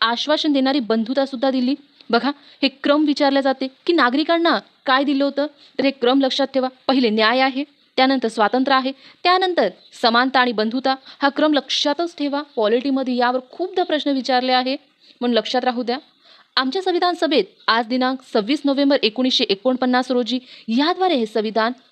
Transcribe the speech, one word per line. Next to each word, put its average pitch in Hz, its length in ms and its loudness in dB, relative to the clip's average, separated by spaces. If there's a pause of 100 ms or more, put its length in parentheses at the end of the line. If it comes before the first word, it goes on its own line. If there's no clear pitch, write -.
आश्वासन 294 520 0
देणारी 269 260 2
बंधुता 226 460 -2
सुद्धा 269 260 -2
दिली. 254 240 0 (340)
बघा, 247 220 0 (300)
हे 277 60 2
क्रम 285 380 2
विचारले 277 360 2
जाते 262 260 -2 (180)
की 349 80 2
नागरिकांना 311 680 2 (260)
काय 269 180 2
दिलं 277 200 0
होतं, 277 240 -2 (320)
तर 285 40 0
हे 269 80 2
क्रम 269 300 2
लक्षात 262 260 0
ठेवा. 262 200 -2 (200)
पहिले 254 220 2
न्याय 220 300 2
आहे, 262 240 0 (340)
त्यानंतर 262 300 2
स्वातंत्र्य 254 500 2
आहे, 262 140 -2 (320)
त्यानंतर 349 460 2 (320)
समानता 247 380 2
आणि 247 120 2
बंधुता. 233 440 -2 (260)
हा 285 80 2
क्रम 294 240 2
लक्षातच 294 600 -2
ठेवा. 285 260 -4 (140)
पॉलिटीमध्ये 254 600 0
यावर 247 240 0 (120)
खूपदा 370 320 -4
प्रश्न 302 280 -2
विचारले 254 400 0
आहे, 254 260 0 (440)
म्हणून 240 160 0
लक्षात 247 260 -2
राहू 247 200 -2
द्या. 240 140 -4 (580)
आमच्या 262 260 -2
संविधान 359 340 0
सभेत 302 280 0 (240)
आज 226 200 0
दिनांक 254 300 -2 (160)
सव्वीस 233 320 0
नोव्हेंबर 277 380 2
एकोणीसशे 254 400 0
एकोणपन्नास 254 680 -2
रोजी 247 280 -2 (280)
याद्वारे 339 480 0
हे 233 100 0
संविधान 220 460 -2 (200)